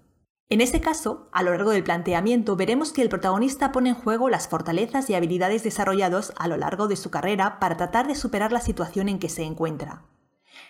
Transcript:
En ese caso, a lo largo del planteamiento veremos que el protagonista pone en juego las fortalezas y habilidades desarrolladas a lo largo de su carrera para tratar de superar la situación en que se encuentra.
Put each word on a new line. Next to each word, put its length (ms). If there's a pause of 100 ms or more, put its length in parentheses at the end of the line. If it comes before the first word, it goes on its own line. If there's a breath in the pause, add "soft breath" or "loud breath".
(500)
En 120
ese 200
caso, 500
a 120
lo 80
largo 200
del 120
planteamiento 720
veremos 360
que 100
el 80
protagonista 640
pone 180
en 60
juego 340
las 180
fortalezas 640
y 60
habilidades 480
desarrolladas 760
a 100
lo 100
largo 300
de 80
su 140
carrera 500
para 180
tratar 300
de 80
superar 360
la 100
situación 480
en 100
que 100
se 140
encuentra. 640 (640 loud breath)